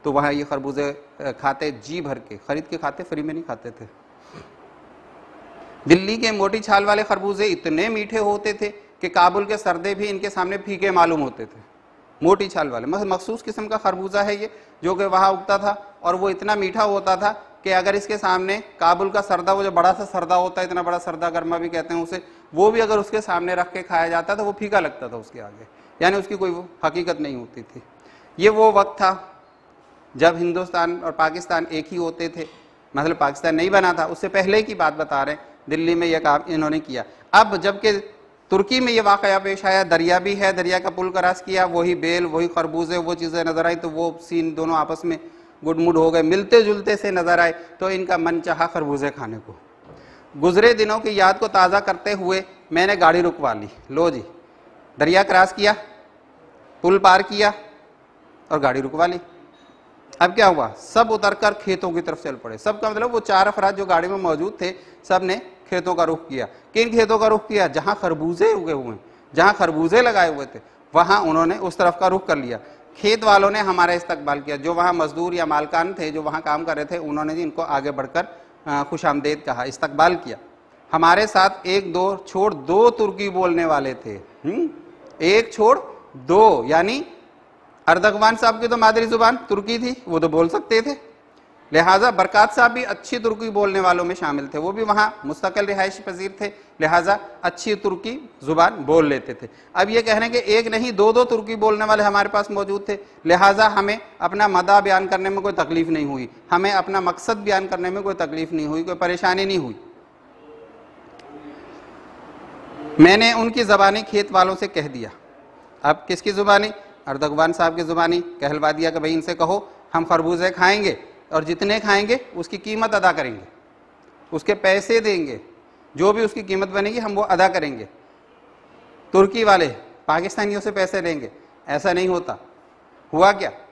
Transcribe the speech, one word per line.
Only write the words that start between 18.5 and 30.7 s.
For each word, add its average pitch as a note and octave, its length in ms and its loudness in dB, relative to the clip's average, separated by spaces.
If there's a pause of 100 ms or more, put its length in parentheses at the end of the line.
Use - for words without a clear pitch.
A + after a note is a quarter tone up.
काबुल F3 300 2
का G3+ 120 0
सरदा, F#3+ 320 0
वो G3 100 0
जो G3 80 -2
बड़ा E3+ 200 4
सा G3 140 -4
सरदा F3+ 300 -2
होता F3+ 260 -2
है, F#3 60 -4
इतना F3+ 160 -4
बड़ा F3 140 -2
सरदा, E3+ 320 -6
गर्मा E3 280 -4
भी E3+ 120 -6
कहते E3 240 -6
हैं E3+ 100 -4
उसे, F3 200 -10 (300)
वो F#3+ 180 4
भी A#3 80 0
अगर G#3+ 180 0
उसके G#3 240 -4
सामने F3+ 340 -4
रख F3 180 -4
के F#3 80 -10
खाया E3+ 260 -2
जाता E3+ 280 -2
तो G#3+ 80 -6
वो G3+ 80 -4
फीका G#3 280 -2
लगता C3+ 300 -6
था A#2 80 -12
उसके A2+ 220 -16
आगे, G#2 280 -20 (380)
यानी G3 120 2
उसकी G3 180 -6
कोई F#3+ 140 -4
वो F3 200 -10 (160)
हकीकत E3+ 360 -4
नहीं C#3+ 140 -8
होती A#2+ 260 -16
थी। - 220 -20 (560)
ये G3 100 6
वो A3 220 6
वक्त G3 200 2
था F#3+ 440 -2 (840)
जब E3 200 4
हिंदुस्तान F3 680 -2